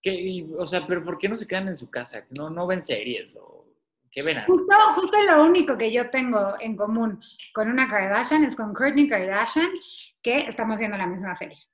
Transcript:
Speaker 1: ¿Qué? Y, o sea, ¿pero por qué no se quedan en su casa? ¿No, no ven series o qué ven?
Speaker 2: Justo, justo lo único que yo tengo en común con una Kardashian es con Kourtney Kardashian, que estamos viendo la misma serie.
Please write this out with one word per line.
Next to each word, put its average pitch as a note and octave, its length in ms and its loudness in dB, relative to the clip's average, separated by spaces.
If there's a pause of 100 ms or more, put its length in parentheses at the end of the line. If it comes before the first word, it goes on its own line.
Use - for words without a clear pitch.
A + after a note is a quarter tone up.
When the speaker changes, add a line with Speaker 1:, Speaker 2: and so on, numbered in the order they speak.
Speaker 1:
¿Qué? F#3+ 120 0
Y, F3+ 420 -6
o F3 100 -4
sea, F3+ 200 -2
¿pero F3 180 -2
por F3 140 -6
qué G3 100 -2
no A3+ 80 -2
se G#3+ 100 -10
quedan F#3+ 220 -4
en F3 80 -6
su - 140 -16
casa? A#2+ 400 -10
¿No, C#3+ 180 -10
no F3 180 -4
ven F3+ 160 -2
series A2 540 -6
o - 300 -20 (440)
qué C#3 120 -8
ven? D3 240 0
Speaker 2:
Justo, F#4 280 4 (200)
justo F#4+ 300 2
lo D#4 200 6
único E4 320 4
que A3+ 160 -2
yo A#3+ 160 -2
tengo A3 500 0
en A3+ 160 -6
común G#3+ 460 -2 (320)
con A3 160 -2
una B3+ 180 2
Kardashian A3 580 2
es B3+ 120 -2
con G#3+ 160 -6
Kourtney C#4 380 4
Kardashian, G#3 580 0 (540)
que A#3+ 160 2 (100)
estamos G#3 300 -2
viendo G#3 180 -4
la F#3+ 100 -2
misma F3+ 280 -6
serie. - 240 -14 (160)